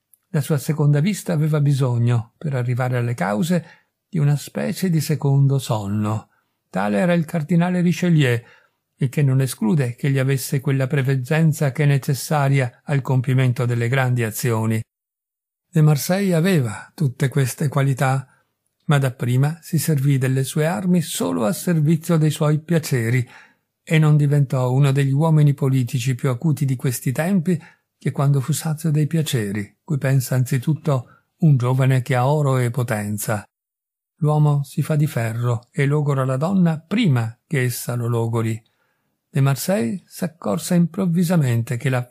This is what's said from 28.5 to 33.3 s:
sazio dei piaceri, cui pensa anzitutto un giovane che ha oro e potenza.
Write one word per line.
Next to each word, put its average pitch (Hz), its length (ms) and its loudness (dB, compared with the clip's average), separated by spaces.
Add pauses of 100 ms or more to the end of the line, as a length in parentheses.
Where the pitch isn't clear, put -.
sazio 156 380 -4
dei 151 180 0
piaceri, 107 720 -4
cui 143 160 -4
pensa 131 380 0
anzitutto 131 880 -2 (140)
un 151 180 4
giovane 131 460 2
che 131 120 -2
ha 123 140 2
oro 143 300 2
e 123 120 0
potenza. 104 720 -4 (720)